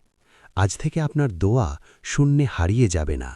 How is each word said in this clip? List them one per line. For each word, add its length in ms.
আজ 220
থেকে 240
আপনার 300
দোয়া 460
শূন্যে 420
হারিয়ে 420
যাবে 300
না। 180